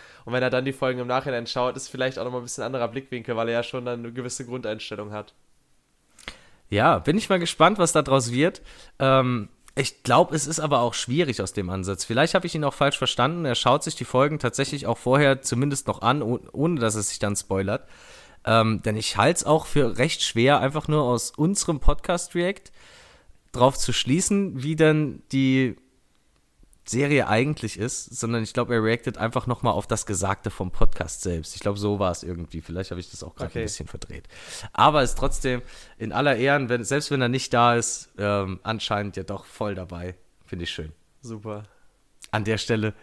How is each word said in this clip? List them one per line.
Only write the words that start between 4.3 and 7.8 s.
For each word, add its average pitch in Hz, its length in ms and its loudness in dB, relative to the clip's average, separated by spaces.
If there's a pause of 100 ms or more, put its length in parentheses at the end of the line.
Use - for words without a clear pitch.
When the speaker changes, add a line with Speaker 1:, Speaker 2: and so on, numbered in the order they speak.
Speaker 1:
Grundeinstellung 110 680 -8
hat. 104 200 -12 (1400)
Speaker 2:
Ja, 113 300 4
bin 156 180 0
ich 220 120 -2
mal 190 100 2
gespannt, 175 400 4
was 175 140 4